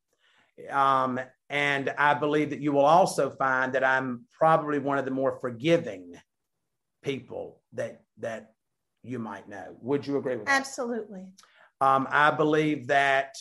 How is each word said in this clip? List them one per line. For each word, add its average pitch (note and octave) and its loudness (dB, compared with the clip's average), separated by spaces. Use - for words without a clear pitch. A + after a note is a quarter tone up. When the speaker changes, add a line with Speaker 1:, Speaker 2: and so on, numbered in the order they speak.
Speaker 1:
Um, C3 2
and C#3+ -2
I D3 4
believe D3 0
that D3 -8
you C#3+ -2
will C#3 4
also D#3+ 4
find C3 -2
that C3 0
I'm C3 0
probably D#3 2
one C#3 -2
of C3 -2
the C3 -6
more C3 -2
forgiving A#2 -2
people A#2 -8
that, A2+ -12
that A2+ -10
you A#2+ -10
might G2+ -10
know. G2 -14
Would C3+ -4
you C#3+ -2
agree B2+ -4
with G#2 -12
that? C#4 2
Speaker 2:
Absolutely. A3+ -8
Speaker 1:
Um, C3+ 4
I D3 4
believe D3+ 0
that, C#3 2